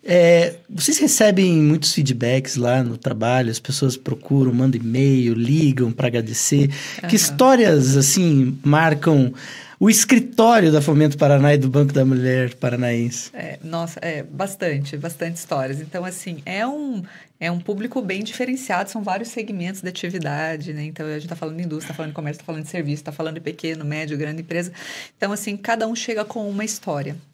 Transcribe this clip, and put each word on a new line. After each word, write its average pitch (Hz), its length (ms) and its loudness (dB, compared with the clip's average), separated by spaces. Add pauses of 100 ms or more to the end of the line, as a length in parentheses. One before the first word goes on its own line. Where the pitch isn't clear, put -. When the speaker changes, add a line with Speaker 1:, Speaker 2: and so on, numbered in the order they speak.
Speaker 1:
É, 170 520 6 (120)
vocês 190 300 -2
recebem 196 600 4
muitos 147 360 4
feedbacks 131 600 0
lá 127 280 2
no 117 140 -4
trabalho, 117 540 0
as 113 80 -6
pessoas 135 360 -2
procuram, 139 560 0
mandam 123 300 2
e-mail, 123 540 2
ligam 127 560 2
pra 123 160 -2
agradecer. 120 640 0 (320)
Que - 40 -12
Speaker 2:
Aham. 175 100 2
Speaker 1:
histórias, 170 800 4
assim, 139 680 4
marcam 151 680 4 (480)
o 208 120 6
escritório 226 800 4
da 151 100 4
Fomento 147 380 2
Paraná 143 340 6
e 147 60 4
do 131 100 0
Banco 143 240 2
da 135 100 4
Mulher 127 520 2
Paranaense? 120 760 -4
Speaker 2:
É, 165 320 -12
nossa, 165 380 -8
é, 156 220 -8
bastante, 151 760 -6
bastante 165 380 -8
histórias. 135 440 -6
Então, 160 240 -10
assim, 185 440 -12
é 196 180 -6
um, 269 380 -6 (360)
é 165 120 -4
um 175 80 -4
público 214 420 -6
bem 196 220 -6
diferenciado, 220 640 -6
são 214 140 -8
vários 208 260 -6
segmentos 196 520 -8
de 175 80 -8
atividade, 160 840 -6
né? 147 100 -10
Então, 156 220 -10
a 151 140 -8
gente 156 100 -14
tá 170 60 -10
falando 160 220 -10
de 175 60 -6
indústria, 156 260 -8
tá 151 40 -12
falando 156 160 -10
de 147 60 -12
comércio, 151 240 -8
tá - 80 -20
falando 156 160 -10
de 151 60 -14
serviço, 147 340 -6
tá 156 80 -12
falando 160 240 -8
de 165 60 -12
pequeno, 160 440 -8
médio, 151 320 -6
grande 151 240 -6
empresa. 175 300 -6 (440)
Então, 202 160 -4
assim, 208 240 -6
cada 220 320 -4
um 233 80 -4
chega 220 300 -6
com 208 240 -8
uma 202 160 -6
história. 147 500 -6 (180)